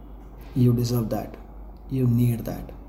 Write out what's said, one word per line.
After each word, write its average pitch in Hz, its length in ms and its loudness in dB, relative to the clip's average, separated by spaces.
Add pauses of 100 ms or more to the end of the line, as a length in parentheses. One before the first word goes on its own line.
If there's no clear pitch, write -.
(560)
you 123 160 8
deserve 120 380 2
that, - 260 -4 (560)
you 131 200 2
need 117 360 4
that। - 400 -8